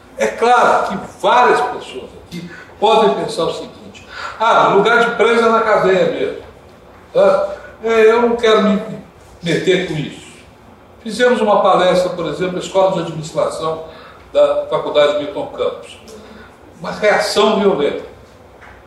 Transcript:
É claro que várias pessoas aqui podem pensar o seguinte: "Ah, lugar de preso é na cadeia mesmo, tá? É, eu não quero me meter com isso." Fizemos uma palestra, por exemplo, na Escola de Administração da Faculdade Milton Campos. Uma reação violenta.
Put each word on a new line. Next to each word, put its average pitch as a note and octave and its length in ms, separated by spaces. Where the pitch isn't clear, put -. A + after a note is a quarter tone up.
É A3 100
claro A#3+ 600
que G3 100
várias A#3 400
pessoas - 480
aqui F3 240
podem G#3+ 340
pensar E3 300
o - 100
seguinte: - 540
"Ah, A3 300
lugar A#3 380
de - 80
preso A3+ 300
é A3+ 40
na A3 120
cadeia F#3 500
mesmo, - 320
tá? F#3+ 420
É, A3 260
eu A#3+ 140
não A3+ 120
quero G#3+ 280
me G3+ 180
meter F3+ 440
com D#3+ 60
isso." B2 380
Fizemos A3+ 400
uma G#3 200
palestra, F3+ 480
por E3 180
exemplo, F3+ 260
na - 60
Escola F#3+ 340
de F3 80
Administração D#3+ 840
da G3 380
Faculdade D3 480
Milton C#3+ 300
Campos. - 520
Uma D#3+ 120
reação G3 680
violenta. F3+ 460